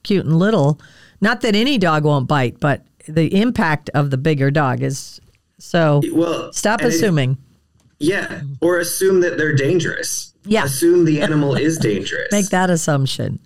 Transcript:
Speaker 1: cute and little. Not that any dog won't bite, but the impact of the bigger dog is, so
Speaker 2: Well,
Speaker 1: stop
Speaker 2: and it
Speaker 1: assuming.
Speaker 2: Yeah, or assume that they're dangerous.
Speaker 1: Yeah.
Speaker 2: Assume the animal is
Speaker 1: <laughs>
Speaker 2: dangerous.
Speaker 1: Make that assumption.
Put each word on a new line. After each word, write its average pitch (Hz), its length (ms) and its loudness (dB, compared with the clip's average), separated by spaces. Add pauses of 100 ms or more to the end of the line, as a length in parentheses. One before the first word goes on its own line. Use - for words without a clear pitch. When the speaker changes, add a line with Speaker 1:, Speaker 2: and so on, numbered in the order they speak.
Speaker 1:
cute 190 220 0
and 156 140 2
little. 165 420 2 (400)
Not 226 220 0
that 226 120 2
any 254 240 2
dog 156 260 2
won't 147 220 2
bite, 131 320 0
but 143 260 -2 (220)
the 156 340 0
impact 220 540 -2
of 143 160 0
the 139 60 -2
bigger 139 340 0
dog 135 320 0
is, - 380 -8 (380)
so 156 420 2 (120)
Speaker 2:
Well, 165 420 -2
Speaker 1:
stop 214 260 0
Speaker 2:
and 160 100 2
it 160 40 0
Speaker 1:
assuming. 147 420 0 (600)
Speaker 2:
Yeah, 175 420 -4 (220)
or 175 160 2
assume 185 420 0
that 175 160 0
they're 151 180 -2
dangerous. - 800 -2 (140)
Speaker 1:
Yeah. 196 180 2
Speaker 2:
Assume 170 400 2
the 151 160 2
animal 147 340 0
is 156 240 0
Speaker 1:
<laughs> 117 120 0
Speaker 2:
dangerous. - 420 -4
Speaker 1:
Make 202 160 0
that 185 220 2
assumption. 135 760 -2